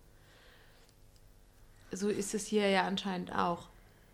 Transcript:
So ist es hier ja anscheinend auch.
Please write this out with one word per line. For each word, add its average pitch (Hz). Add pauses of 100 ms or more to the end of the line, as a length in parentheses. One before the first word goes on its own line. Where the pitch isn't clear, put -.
(1900)
So 196
ist 196
es 208
hier 208
ja 190
anscheinend 185
auch. 175 (460)